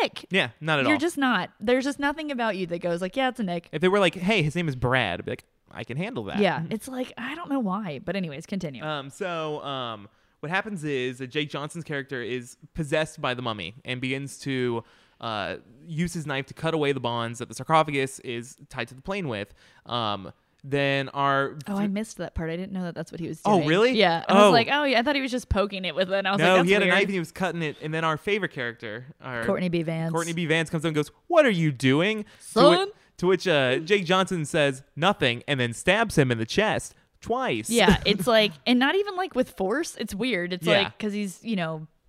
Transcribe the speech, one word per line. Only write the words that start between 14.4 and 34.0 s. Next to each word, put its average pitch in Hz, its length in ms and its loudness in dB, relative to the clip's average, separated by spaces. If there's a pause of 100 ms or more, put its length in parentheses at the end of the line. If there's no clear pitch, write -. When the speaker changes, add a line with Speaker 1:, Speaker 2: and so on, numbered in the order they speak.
Speaker 2:
to, 123 420 -2 (380)
uh, 101 360 -6 (300)
use 165 260 -4
his 156 140 -6
knife 135 200 -4
to - 80 -20
cut 160 200 -2
away 147 160 2
the 135 100 -2
bonds 117 380 -4
that 120 100 -8
the 110 60 -14
sarcophagus 147 680 0
is 120 360 -10 (140)
tied 123 180 -6
to 127 80 -20
the 135 60 -20
plane 190 260 -6
with. 104 260 -6 (320)
Um, 107 460 -4 (320)
then 139 440 0
our 139 480 0 (100)
Speaker 1:
Oh, 202 100 -4
I 202 120 0
missed 202 300 -6
that - 180 -8
part. 160 120 -4
I 160 80 -4
didn't 190 160 -8
know 185 120 -4
that 170 100 -8
that's - 160 -10
what 165 100 -12
he 165 60 -6
was 156 180 -8
Speaker 2:
Oh, 208 120 6
Speaker 1:
doing. 151 120 2
Speaker 2:
really? 214 300 6
Speaker 1:
Yeah. 170 300 4
I 185 60 6
was 202 100 10
Speaker 2:
Oh. 202 80 10
Speaker 1:
like, 226 180 6
"Oh, 294 140 2
yeah." 247 160 4
I - 20 0
thought 277 140 0
he 277 40 0
was 262 120 -2
just 254 160 -4
poking 196 360 0
it 170 120 -4
with 175 160 0
it. - 20 0
And 196 140 0
I - 20 2
was 202 80 2
Speaker 2:
No, 156 120 4
Speaker 1:
like, 185 80 8
"That's 180 100 4
Speaker 2:
he 190 60 6
had 208 80 4
Speaker 1:
weird." 180 100 4
Speaker 2:
a - 20 4
knife 202 120 4
and 196 80 -4
he 190 40 0
was 165 140 -6
cutting 170 300 -4
it. 147 200 -4
And 156 100 -6
then 165 120 -2
our 160 120 0
favorite 202 360 -2
character, 120 540 -8 (140)
our 123 240 -6
Speaker 1:
Courtney 180 240 0
B. 170 140 0
Vance. 165 300 -4
Speaker 2:
Courtney 165 220 -2
B. 170 120 -2
Vance 160 240 0
comes 156 140 -2
up 165 60 0
and 156 40 -4
goes, 147 160 0 (160)
"What 330 200 6
are 240 40 6
you 165 220 2
doing?" 160 520 2 (140)
Speaker 1:
Son? 285 380 6
Speaker 2:
To 381 80 0
whi-, 403 80 -8 (240)
to 175 100 -2
which, 190 220 2
uh, 135 300 4
Jake 185 260 0